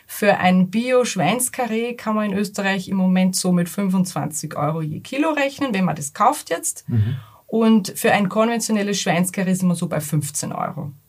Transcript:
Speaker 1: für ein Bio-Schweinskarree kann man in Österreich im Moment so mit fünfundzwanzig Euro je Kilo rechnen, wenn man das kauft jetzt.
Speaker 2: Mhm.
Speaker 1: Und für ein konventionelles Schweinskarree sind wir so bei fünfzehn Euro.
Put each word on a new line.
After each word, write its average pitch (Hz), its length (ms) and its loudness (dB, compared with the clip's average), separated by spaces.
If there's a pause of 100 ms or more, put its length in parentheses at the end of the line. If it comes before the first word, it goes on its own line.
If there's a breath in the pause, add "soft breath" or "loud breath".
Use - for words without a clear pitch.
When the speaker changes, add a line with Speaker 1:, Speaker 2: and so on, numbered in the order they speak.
Speaker 1:
für - 320 2
ein 185 320 4
Bio-Schweinskarree 233 1200 0
kann 226 220 -4
man 214 160 0
in 190 60 -2
Österreich 196 520 -2
im 190 80 -2
Moment 185 400 2
so 185 160 0
mit 175 160 2
fünfundzwanzig 180 880 -2
Euro 156 240 -2
je 156 180 -6
Kilo 294 320 -2
rechnen, 277 420 -2
wenn 190 120 2
man 160 100 0
das 151 180 -8
kauft 262 360 2
jetzt. - 400 -6
Speaker 2:
Mhm. 110 260 0 (320 loud breath)
Speaker 1:
Und 220 480 4
für - 160 2
ein 202 160 4
konventionelles 220 720 0
Schweinskarree 180 540 0
sind 185 160 2
wir 170 60 2
so 175 120 -4
bei 151 140 -2
fünfzehn - 500 -4
Euro. - 400 -6 (180)